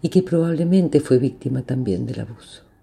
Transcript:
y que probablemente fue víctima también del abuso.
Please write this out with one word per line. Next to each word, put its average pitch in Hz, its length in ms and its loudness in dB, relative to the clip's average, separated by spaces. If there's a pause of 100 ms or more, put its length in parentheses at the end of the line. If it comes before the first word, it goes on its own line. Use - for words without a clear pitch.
y 165 80 -4
que 180 140 2
probablemente 170 760 2
fue 131 180 2
víctima 127 420 -2
también 123 460 -2
del - 140 -8
abuso. - 420 -14 (200)